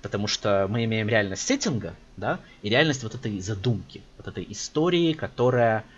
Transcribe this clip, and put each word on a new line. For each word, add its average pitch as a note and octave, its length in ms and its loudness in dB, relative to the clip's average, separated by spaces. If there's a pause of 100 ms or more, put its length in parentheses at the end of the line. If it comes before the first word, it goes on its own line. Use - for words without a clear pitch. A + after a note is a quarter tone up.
Потому G#2 240 -2
что G2 420 2
мы A#2 140 0
имеем A2 240 0
реальность G#2 400 0
сеттинга, C3 480 -2 (220)
да, B2+ 220 -4 (220)
и G#2 80 -4
реальность C3+ 340 4
вот A2 120 -6
этой G#2+ 240 -6
задумки, G2 600 -4 (160)
вот - 100 -14
этой F#2 240 -10
истории, E3 640 2
которая, A#2+ 720 2 (120)